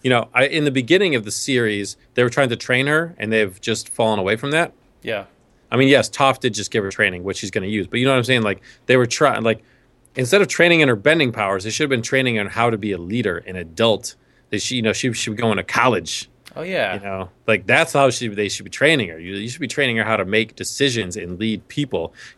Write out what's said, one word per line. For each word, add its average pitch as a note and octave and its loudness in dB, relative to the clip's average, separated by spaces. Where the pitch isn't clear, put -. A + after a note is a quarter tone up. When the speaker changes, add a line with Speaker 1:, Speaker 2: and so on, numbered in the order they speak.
Speaker 1:
you C3 2
know, A#2 2
I, B2+ 4
in D3+ 0
the D3 0
beginning D3+ 2
of A2+ -2
the G#2 -10
series, G#2+ -2
they B2 4
were B2 2
trying C3+ 2
to A#2 -4
train C3 0
her, E3 0
and G#2+ -6
they've G#2 0
just - -4
fallen A2 0
away G2 0
from C#3 -6
that. D#3+ 0
Speaker 2:
Yeah. G#2 -8
Speaker 1:
I A#2 0
mean, C3+ 6
yes, C3 4
Toph C3+ 2
did A#2 -4
just G2+ -8
give G#2+ 0
her G2 -6
training, F#2 -2
which F#2+ -6
she's G2 -8
gonna F#2+ -4
use. G2+ -4
But A#2+ -4
you B2+ 2
know C3+ 4
what C3 4
I'm A#2+ 0
saying? B2 2
Like, G2+ -2
they B2+ 4
were B2 4
trying, A#2+ 2
like, A2+ 0
instead B2+ 4
of - 0
training E3+ 4
in C#3+ 6
her A#2 4
bending C#3+ 2
powers, G2 -2
they A2 -6
should D#3 -2
have C#3 0
been A#2+ 0
training B2+ 0
on G#2 -2
how A2+ 0
to A2+ 0
be G2+ -4
a F2+ -4
leader, F#2+ -4
an F#2 -10
adult. F#2 0
They G#2+ -2
should, - -6
you A#2 -2
know, G#2+ 2
she B2+ -2
should A2 -6
be A2+ -8
going A2+ 0
to E2+ -2
college. A2+ 0
Speaker 2:
Oh, - -12
yeah. D3 -2
Speaker 1:
You G2 -8
know, F#2+ -8
like, G2+ 2
that's D3+ 2
how C#3 4
she, B2 -4
they G2+ -4
should - -10
be G2 -18
training C3+ 2
her. D#2+ -14
You, F2+ -10
you G#2+ -8
should B2 -12
be C3 -4
training B2 -2
her G#2+ 2
how A2 2
to F#2+ -2
make A2 0
decisions A#2 -2
and F2 -10
lead A2 -4
people. A2+ -4